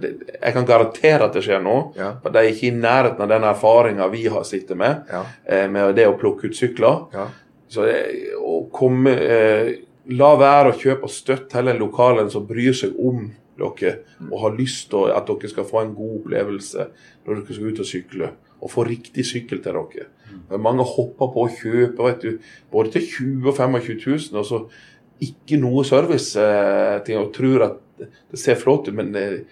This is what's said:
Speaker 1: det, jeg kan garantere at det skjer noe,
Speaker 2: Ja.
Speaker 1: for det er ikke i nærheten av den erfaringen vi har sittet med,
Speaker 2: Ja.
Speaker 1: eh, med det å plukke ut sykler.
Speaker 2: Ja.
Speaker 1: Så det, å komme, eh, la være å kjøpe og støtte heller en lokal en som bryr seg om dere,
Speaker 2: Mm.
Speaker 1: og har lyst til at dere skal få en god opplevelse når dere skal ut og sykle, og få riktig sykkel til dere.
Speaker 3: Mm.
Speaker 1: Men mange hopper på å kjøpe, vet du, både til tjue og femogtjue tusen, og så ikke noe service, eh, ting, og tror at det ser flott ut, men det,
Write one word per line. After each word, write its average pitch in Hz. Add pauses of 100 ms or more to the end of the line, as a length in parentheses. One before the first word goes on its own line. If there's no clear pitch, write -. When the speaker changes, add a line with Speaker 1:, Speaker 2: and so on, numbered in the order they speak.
Speaker 1:
det, - (160)
jeg -
kan 123
garantere 120
at -
det 92
skjer 98
noe, 123
Speaker 2:
Ja. 98
Speaker 1:
for 107
det 110
er 110
ikke 123
i 120
nærheten 117
av 104
den 110
erfaringen 107
vi 113
har 104
sittet 95
med, 135
Speaker 2:
Ja. 92 (200)
Speaker 1:
eh, 98
med 98
det 113
å 101
plukke 104
ut -
sykler. 127 (100)
Speaker 2:
Ja. 101 (420)
Speaker 1:
Så 107
det, 110 (400)
å -
komme, 127
eh, 113 (340)
la 139
være 139
å 110
kjøpe 135
og -
støtte -
heller 127
en 110
lokal 120
en 104
som 104
bryr 120
seg 107
om 117 (280)
dere, 95 (220)
Speaker 2:
Mm. 80
Speaker 1:
og 98
har 107
lyst 131
til 101
at -
dere -
skal 101
få 110
en 107
god 110
opplevelse 101 (400)
når 107
dere 104
skal 104
ut 110
og 98
sykle, 90 (320)
og -
få 117
riktig 120
sykkel -
til 92
dere. - (260)
Speaker 3:
Mm. 95 (100)
Speaker 1:
Men 98
mange 123
hopper 127
på 120
å 117
kjøpe, 120
vet 123
du, 110 (340)
både 110
til 160
tjue 131
og 135
femogtjue 120
tusen, 147
og 104
så 113 (540)
ikke -
noe 131
service, 139
eh, 101
ting, 110
og 104
tror 131
at 98 (220)
det -
ser 135
flott 143
ut, 104
men 104
det, 98